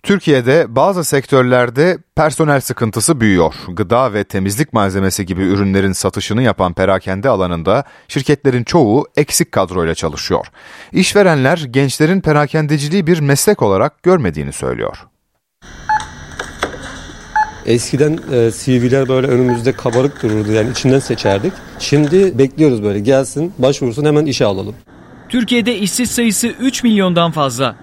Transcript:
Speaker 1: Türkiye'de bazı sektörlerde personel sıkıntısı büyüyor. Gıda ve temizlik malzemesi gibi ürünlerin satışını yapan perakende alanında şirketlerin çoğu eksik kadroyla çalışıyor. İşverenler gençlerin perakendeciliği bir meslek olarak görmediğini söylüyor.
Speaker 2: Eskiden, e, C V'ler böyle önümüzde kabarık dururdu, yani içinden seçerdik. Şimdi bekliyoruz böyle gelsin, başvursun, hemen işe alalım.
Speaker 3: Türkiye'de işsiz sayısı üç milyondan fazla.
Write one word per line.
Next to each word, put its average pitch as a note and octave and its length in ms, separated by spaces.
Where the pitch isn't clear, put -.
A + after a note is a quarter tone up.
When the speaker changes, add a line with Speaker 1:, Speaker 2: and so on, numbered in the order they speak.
Speaker 1:
Türkiye'de D3 640
bazı D#3+ 360
sektörlerde B2+ 920
personel D3+ 440
sıkıntısı A#2+ 600
büyüyor. F2+ 340
Gıda G#2+ 440
ve G2+ 120
temizlik G2+ 480
malzemesi F#2+ 540
gibi F2+ 160
ürünlerin G2 500
satışını G#2 500
yapan F#2+ 300
perakende F#2+ 560
alanında F#2 560
şirketlerin C3 560
çoğu C#3 420
eksik - 360
kadroyla F2 420
çalışıyor. - 520
İşverenler F3 680
gençlerin D3 500
perakendeciliği D3+ 840
bir E3+ 140
meslek C#3+ 420
olarak G#2 400
görmediğini F2 500
söylüyor. A#1 440
Speaker 2:
Eskiden, C#3+ 520
e, A#2 180
C B2+ 180
V'ler B2+ 260
böyle C3 180
önümüzde B2 460
kabarık C3 500
dururdu, G#2+ 300
yani A2 180
içinden C3 280
seçerdik. A2+ 540
Şimdi D3+ 600
bekliyoruz C3+ 440
böyle G#2 180
gelsin, C3+ 580
başvursun, C#3 460
hemen D3+ 220
işe C3+ 180
alalım. G2 300
Speaker 3:
Türkiye'de A#3+ 500
işsiz G#3 320
sayısı A#3 360
üç B3+ 360
milyondan F3+ 480
fazla. C3 520